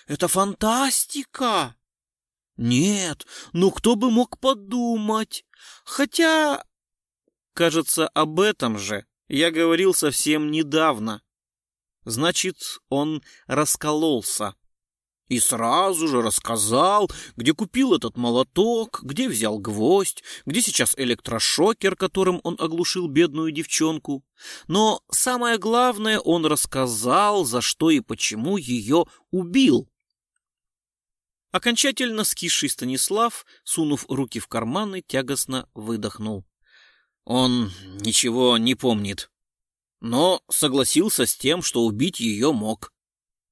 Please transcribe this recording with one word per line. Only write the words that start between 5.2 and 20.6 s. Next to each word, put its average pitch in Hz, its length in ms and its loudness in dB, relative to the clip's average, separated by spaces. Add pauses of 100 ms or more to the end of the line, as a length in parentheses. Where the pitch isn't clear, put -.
Хотя, 311 800 2 (880)
кажется, 165 560 2
об 156 320 0
этом 131 360 0
же 101 280 -6 (240)
я 156 200 2
говорил 165 440 4
совсем 151 580 0
недавно». 143 720 0 (800)
Значит, 160 760 -4 (100)
он 147 340 -2 (240)
раскололся. 147 1080 0 (720)
И 120 140 0
сразу 160 640 2
же 127 140 2
рассказал, 120 920 0 (240)
где 127 180 0
купил 240 400 0
этот 120 220 0
молоток, 175 880 0
где 156 240 -4
взял 107 320 -2
гвоздь, 113 640 0 (220)
где 175 160 -2